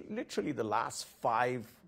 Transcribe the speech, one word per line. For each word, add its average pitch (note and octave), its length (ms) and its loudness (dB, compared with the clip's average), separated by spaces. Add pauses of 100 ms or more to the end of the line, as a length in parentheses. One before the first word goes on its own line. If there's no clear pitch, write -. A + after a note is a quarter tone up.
literally G#3+ 420 -2
the A#2 120 0
last A2+ 420 0
five B2 640 0 (160)